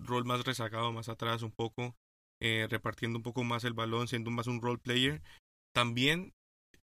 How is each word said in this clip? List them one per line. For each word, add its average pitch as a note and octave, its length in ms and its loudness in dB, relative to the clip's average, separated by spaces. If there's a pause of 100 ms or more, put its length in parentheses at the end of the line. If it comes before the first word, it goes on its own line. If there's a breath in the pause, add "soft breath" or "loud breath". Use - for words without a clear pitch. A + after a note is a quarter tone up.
rol A#2+ 200 0
más B2 200 0
rezagado, A#2 480 -2
más A2+ 160 -6
atrás A#2 340 -2
un A2+ 100 -4
poco, A#2+ 440 -4 (440)
eh, A2 300 2
repartiendo A#2 480 -2
un A#2 40 -6
poco B2 220 -2
más A#2+ 200 0
el B2 100 0
balón, A2+ 340 0
siendo A#2 220 -2
más A#2 180 -2
un A#2+ 140 0
role A#2+ 160 0
player. C3 440 2 (520 loud breath)
También B2+ 580 2 (640)